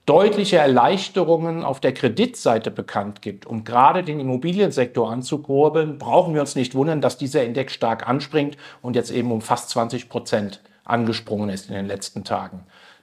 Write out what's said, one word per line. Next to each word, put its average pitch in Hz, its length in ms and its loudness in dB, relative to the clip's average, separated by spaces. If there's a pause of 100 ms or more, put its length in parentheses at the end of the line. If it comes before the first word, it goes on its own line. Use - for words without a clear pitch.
deutliche 196 520 4
Erleichterungen 160 1080 2
auf 131 160 -6
der - 140 0
Kreditseite 123 760 0
bekannt 104 540 -6
gibt, 98 240 -12
um 113 160 -8
gerade 131 400 4
den 151 160 -6
Immobiliensektor 131 920 0
anzukurbeln, 147 880 0
brauchen 151 380 2
wir 147 60 0
uns 143 140 -4
nicht 131 200 -2
wundern, 147 260 0
dass 131 160 0
dieser 139 260 0
Index 120 300 -4
stark - 340 -2
anspringt 143 500 -2 (260)
und 123 120 -4
jetzt 120 140 -2
eben 123 220 -2
um 110 100 -2
fast - 280 -4
zwanzig 117 400 -4
Prozent 107 520 -4 (220)
angesprungen 110 640 -2
ist 95 180 -10
in - 60 -10
den 98 140 -6
letzten 101 360 -10
Tagen. 98 400 -6 (400)